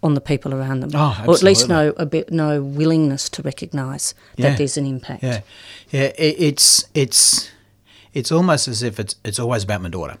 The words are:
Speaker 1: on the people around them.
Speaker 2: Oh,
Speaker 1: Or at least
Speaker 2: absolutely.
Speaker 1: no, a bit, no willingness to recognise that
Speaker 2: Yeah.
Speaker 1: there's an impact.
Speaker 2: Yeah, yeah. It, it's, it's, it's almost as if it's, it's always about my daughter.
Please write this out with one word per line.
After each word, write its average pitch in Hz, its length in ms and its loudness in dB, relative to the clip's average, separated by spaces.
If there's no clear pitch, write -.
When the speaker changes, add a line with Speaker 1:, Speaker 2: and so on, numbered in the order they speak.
Speaker 1:
on 151 120 2
the 139 60 0
people - 340 -4
around 135 260 -4
them. 147 140 -6
Speaker 2:
Oh, 147 320 0
Speaker 1:
Or 170 80 8
at - 80 4
least 190 200 6
Speaker 2:
absolutely. 151 360 2
Speaker 1:
no, 170 40 -2
a 160 40 -2
bit, 156 240 -4
no 151 320 0
willingness 147 680 2
to - 120 -10
recognise 139 720 -6
that 135 140 4
Speaker 2:
Yeah. 135 60 0
Speaker 1:
there's 135 200 -2
an 147 100 -2
impact. 131 360 -8
Speaker 2:
Yeah, 123 180 -2
yeah. 139 120 0
It, 156 200 2
it's, - 540 2
it's, - 580 2
it's 131 180 -4
almost 165 380 2
as 113 140 -4
if 113 180 -4
it's, 98 240 -8
it's 104 140 -6
always 117 260 -2
about 98 160 -4
my 90 80 -8
daughter. 80 320 -10